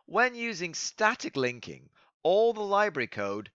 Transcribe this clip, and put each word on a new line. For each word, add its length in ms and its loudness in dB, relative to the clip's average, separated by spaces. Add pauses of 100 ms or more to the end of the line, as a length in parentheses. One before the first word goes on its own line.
When 280 0
using 400 -6
static 640 -2
linking, 520 -4 (340)
all 300 4
the 80 -6
library 460 2
code 480 -6